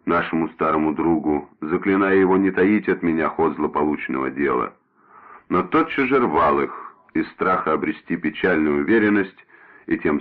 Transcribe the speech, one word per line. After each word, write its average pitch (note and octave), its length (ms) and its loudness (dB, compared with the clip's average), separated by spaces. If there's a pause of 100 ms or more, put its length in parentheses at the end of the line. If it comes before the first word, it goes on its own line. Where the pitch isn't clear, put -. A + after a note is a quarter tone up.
нашему E2 460 -2
старому D#2 440 -2
другу, D2+ 540 0 (140)
заклиная F#2+ 540 0
его F#2+ 200 4
не F#2+ 140 2
таить F#2+ 380 2
от F2+ 140 -2
меня D#2+ 280 0
ход D#2 260 0
злополучного D2 760 -2
дела. C2 440 -2 (720)
Но - 140 2
тотчас D#3 460 0
же C3+ 120 4
рвал D#2 400 2
их - 340 -8 (200)
из - 160 -2
страха F#2 420 -2
обрести D2+ 440 -4
печальную D#2 680 0
уверенность G#2 640 0 (400)
и E2 100 -2
тем D2+ 240 -2